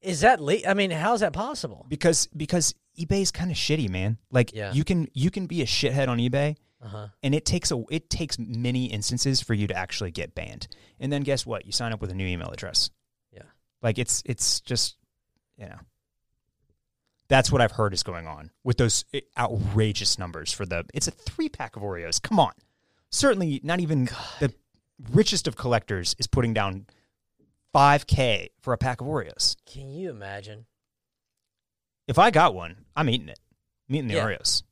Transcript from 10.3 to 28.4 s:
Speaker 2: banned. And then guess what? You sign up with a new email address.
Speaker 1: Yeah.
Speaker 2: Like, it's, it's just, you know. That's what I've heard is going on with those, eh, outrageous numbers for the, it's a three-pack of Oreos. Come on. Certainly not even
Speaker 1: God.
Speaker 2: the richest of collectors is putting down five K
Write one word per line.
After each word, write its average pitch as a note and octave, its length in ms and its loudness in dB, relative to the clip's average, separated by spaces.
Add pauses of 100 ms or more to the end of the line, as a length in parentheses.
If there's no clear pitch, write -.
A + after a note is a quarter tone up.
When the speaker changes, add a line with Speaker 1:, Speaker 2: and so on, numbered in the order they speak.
Speaker 2:
banned. - 320 -12 (320)
And C3+ 120 -4
then C#3+ 120 -2
guess C3+ 240 -2
what? A2 180 -8
You - 60 -12
sign A#2 220 -2
up G#2 80 -8
with G2 100 -6
a F#2 40 -6
new F#2+ 120 -2
email F2 240 -4
address. - 400 -2 (420)
Speaker 1:
Yeah. - 80 -20 (400)
Speaker 2:
Like, A2+ 160 0
it's, - 260 -2
it's - 380 -2
just, - 360 -2 (600)
you G#2 100 -18
know. - 120 -18 (1500)
That's C3 220 6
what C3+ 100 6
I've A2 120 4
heard G#2 200 0
is F2 100 -2
going E2+ 220 -8
on D2+ 260 -14 (120)
with B2 140 0
those, A#2+ 260 2 (100)
eh, C#3 80 -4 (160)
outrageous G#2+ 800 0
numbers E2 360 -8
for G2+ 120 -6
the, E2+ 280 -4
it's - 140 -4
a E3 40 -4
three-pack - 640 -8
of G#2 60 -12
Oreos. F2 400 -6
Come G3+ 180 2
on. A#2+ 140 4 (580)
Certainly F#3+ 520 2
not E3+ 180 -2
even D3+ 240 2
Speaker 1:
God. - 120 -6 (220)
Speaker 2:
the C3+ 140 0 (580)
richest F#3 360 4
of C#3 100 -4
collectors G#2+ 640 0
is A2+ 80 -2
putting A#2 260 2
down G2 320 -2 (880)
five C#3+ 340 6
K A2+ 420 2 (120)